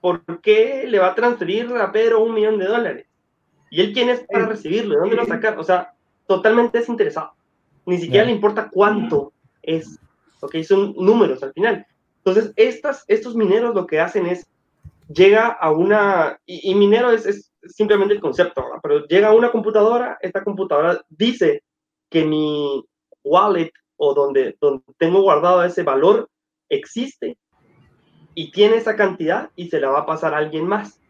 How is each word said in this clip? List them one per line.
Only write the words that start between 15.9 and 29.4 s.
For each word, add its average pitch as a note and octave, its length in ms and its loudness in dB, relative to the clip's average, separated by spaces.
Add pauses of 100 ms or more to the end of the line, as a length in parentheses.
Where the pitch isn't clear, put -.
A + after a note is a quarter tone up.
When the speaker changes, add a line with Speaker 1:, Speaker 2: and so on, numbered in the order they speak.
Speaker 1:
y, F3+ 260 -8
y F#3+ 40 0
minero G#3+ 360 4
es, A3 140 0
es G3+ 260 -6 (160)
simplemente G#3 460 0
el G3+ 80 -2
concepto, F3 420 -2
¿verdad? B2 200 -12
Pero D3 240 -2
llega G3+ 220 4
a G#3+ 60 6
una A#3 160 4
computadora, A3 680 0
esta F#3 240 -6
computadora F3+ 640 -2
dice G#3 540 -2 (480)
que D#3 160 0
mi D3+ 580 -4 (380)
wallet E3+ 500 0 (240)
o C#3+ 160 0
donde, C#3 480 0
donde C#3 240 0 (140)
tengo F3+ 240 2
guardado F3+ 420 4
ese F3 180 -4
valor D3 460 2 (400)
existe A#3+ 680 -8 (960)
y D#3+ 160 -10
tiene G#3+ 260 4
esa A3+ 200 -2
cantidad F#3 600 -2